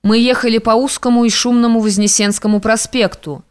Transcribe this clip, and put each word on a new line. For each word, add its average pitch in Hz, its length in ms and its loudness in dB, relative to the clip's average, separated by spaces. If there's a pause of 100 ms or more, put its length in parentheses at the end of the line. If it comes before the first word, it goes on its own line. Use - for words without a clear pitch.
Мы 214 140 2
ехали 240 400 2
по 220 140 0
узкому 240 520 0
и 233 60 2
шумному 233 500 0
Вознесенскому 208 800 0
проспекту. 220 920 -4